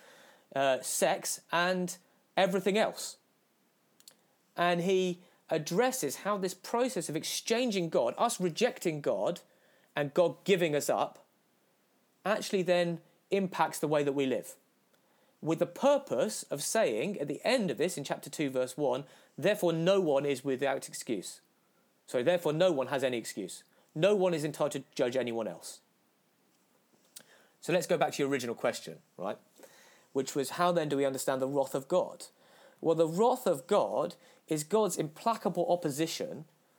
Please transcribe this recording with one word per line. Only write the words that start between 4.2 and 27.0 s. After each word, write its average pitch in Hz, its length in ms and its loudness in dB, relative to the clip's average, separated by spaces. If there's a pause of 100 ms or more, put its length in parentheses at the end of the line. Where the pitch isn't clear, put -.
And 175 260 2
he 185 380 2 (300)
addresses 165 680 0
how 202 220 -2
this 185 160 -4
process 233 560 -2
of 151 60 -6
exchanging 202 720 -2
God, 135 260 2
us 226 240 0
rejecting 180 600 0
God, 135 400 -2 (540)
and 147 200 -2
God 170 300 4
giving 175 300 4
us 139 140 0
up, - 360 0 (1000)
actually 196 380 0
then 175 380 2 (300)
impacts 180 480 0
the 156 100 0
way 147 140 2
that 143 100 0
we 143 140 0
live, 117 300 -2 (840)
with 160 160 0
the 170 80 2
purpose 220 800 2
of 147 180 -6
saying 170 580 0
at 147 80 -4
the 147 160 -6
end 220 260 2
of 117 60 -4
this, 160 220 -2
in 143 60 -8
chapter - 260 -8
two, 147 180 -2
verse 127 300 -2
one, 139 260 0 (320)
"Therefore 180 380 2
no 180 260 4
one 143 240 2
is 139 180 -2
without 135 460 -2
excuse." - 520 -8 (680)
Sorry, 127 140 -2
"Therefore 170 300 2
no 175 180 4
one 131 180 0
has 135 140 -2
any 127 160 0
excuse." - 460 -10 (300)
No 185 200 4
one 180 200 4
is 151 100 -2
entitled 147 280 -2
to - 220 -10
judge 127 220 0
anyone 117 320 -2
else. - 320 -14 (1800)